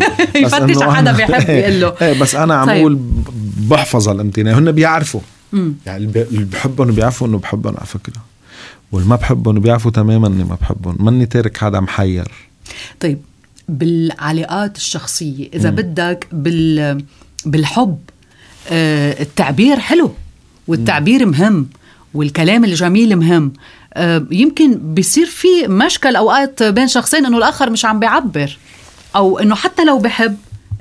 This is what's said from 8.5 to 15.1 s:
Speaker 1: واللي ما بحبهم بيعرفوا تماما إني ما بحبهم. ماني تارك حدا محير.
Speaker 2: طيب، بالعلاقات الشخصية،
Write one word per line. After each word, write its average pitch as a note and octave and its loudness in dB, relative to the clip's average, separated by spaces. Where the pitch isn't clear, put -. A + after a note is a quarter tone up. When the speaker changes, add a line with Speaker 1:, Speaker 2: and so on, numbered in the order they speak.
Speaker 1:
واللي F#2+ 0
ما A#2+ 4
بحبهم A2+ 0
بيعرفوا A#2 2
تماما A2 2
إني F#2+ 0
ما F2+ -6
بحبهم. F2+ -4
ماني A#2+ 2
تارك A2+ -2
حدا G2+ -2
محير. F#2 -2
Speaker 2:
طيب، D3 -2
بالعلاقات E3 -4
الشخصية، C#3+ -8